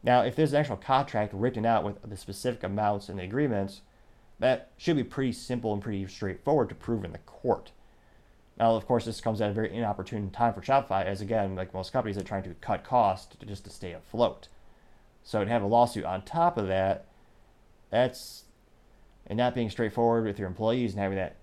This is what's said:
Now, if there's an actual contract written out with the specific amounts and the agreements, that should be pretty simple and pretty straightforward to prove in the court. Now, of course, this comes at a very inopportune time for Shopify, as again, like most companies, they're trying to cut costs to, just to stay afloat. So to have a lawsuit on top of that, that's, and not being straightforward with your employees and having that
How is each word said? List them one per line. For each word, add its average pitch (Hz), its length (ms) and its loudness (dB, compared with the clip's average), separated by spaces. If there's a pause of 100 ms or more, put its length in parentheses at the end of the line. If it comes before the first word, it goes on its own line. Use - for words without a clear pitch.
Now, 120 200 6
if 120 140 0
there's 156 160 4
an 143 80 4
actual 123 160 -2
contract 127 580 0
written 113 320 0
out 113 160 4
with 101 260 -4
the 101 80 -12
specific 120 460 -6
amounts 101 460 0
and 95 100 -8
the 90 60 -6
agreements, 104 560 0 (580)
that 127 380 2
should - 180 0
be 135 80 2
pretty 127 300 -2
simple 120 400 -2
and 101 100 -2
pretty 98 240 -4
straightforward 107 640 0
to - 80 -10
prove 110 280 -4
in 82 60 -8
the 80 80 -12
court. - 540 -2 (840)
Now, 113 200 4
of 104 100 -4
course, 123 180 2
this 113 160 -8
comes 110 200 -2
at 104 100 2
a 98 40 -2
very 110 200 -2
inopportune 104 560 -4
time 117 240 0
for 98 60 -10
Shopify, 98 440 2
as 98 160 -4
again, 98 360 0
like 92 180 -8
most 95 180 -8
companies, 113 220 -2
they're 98 100 -4
trying 95 200 -6
to 87 100 -10
cut - 300 -4
costs 107 500 2
to, - 120 -18
just 101 180 -12
to 95 60 -16
stay 90 240 -12
afloat. - 520 -2 (800)
So 104 180 -2
to 98 80 -2
have 117 120 2
a 101 40 0
lawsuit 117 380 4
on 95 180 -4
top 170 340 0
of 101 120 -2
that, 95 380 0 (840)
that's, - 540 -2 (800)
and 101 100 -6
not 123 200 2
being 113 140 0
straightforward 117 540 2
with 104 140 -2
your 98 80 -4
employees 110 460 0
and 101 80 -4
having 98 160 0
that 92 260 -4